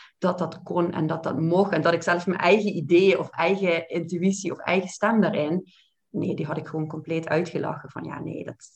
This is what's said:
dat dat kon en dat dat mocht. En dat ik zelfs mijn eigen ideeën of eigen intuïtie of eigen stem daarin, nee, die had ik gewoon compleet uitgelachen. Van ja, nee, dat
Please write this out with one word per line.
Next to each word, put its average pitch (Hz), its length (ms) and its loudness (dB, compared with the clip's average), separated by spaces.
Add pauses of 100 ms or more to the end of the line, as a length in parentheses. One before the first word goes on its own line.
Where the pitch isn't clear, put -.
(180)
dat 185 200 0
dat 165 240 -6
kon 170 300 0
en 156 140 -2
dat 160 160 -4
dat 143 180 -4
mocht. 180 320 2
En 156 100 2
dat 170 100 4
ik 165 100 0
zelfs 180 220 0
mijn 180 160 -2
eigen 190 360 4
ideeën 175 420 6
of - 120 -6
eigen 175 580 0
intuïtie 175 640 -2
of - 60 -8
eigen 190 300 0
stem 220 320 2
daarin, 160 460 0 (420)
nee, 180 260 -4
die 151 120 -6
had 156 100 -6
ik 156 100 -6
gewoon 156 200 -6
compleet 160 420 -6
uitgelachen. - 640 -4
Van - 140 -10
ja, - 160 -10
nee, - 240 -10
dat - 100 -12 (220)